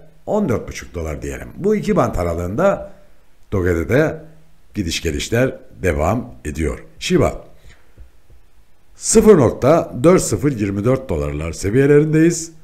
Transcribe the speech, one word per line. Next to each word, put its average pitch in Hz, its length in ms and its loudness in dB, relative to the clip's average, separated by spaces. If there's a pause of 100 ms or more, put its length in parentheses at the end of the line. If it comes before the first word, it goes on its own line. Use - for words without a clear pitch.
(260)
on 202 220 -2
dört 101 200 -4
buçuk - 260 -14
dolar 78 280 -8
diyelim. 69 340 -10
Bu 208 200 -2
iki 196 200 -2
bant 120 220 0
aralığında 90 720 -2 (600)
Doge'de 87 360 0
de 135 340 0 (520)
gidiş - 280 -6
gelişler 110 560 -2 (240)
devam 90 520 -2 (100)
ediyor. 73 400 -6 (140)
Shiba 120 460 0 (1500)
sıfır 214 420 6
nokta 131 640 2
dört 170 200 6
sıfır 120 300 -2
yirmi 101 320 -2
dört 131 240 0
dolarlar 76 440 -4
seviyelerindeyiz. 147 1000 2 (120)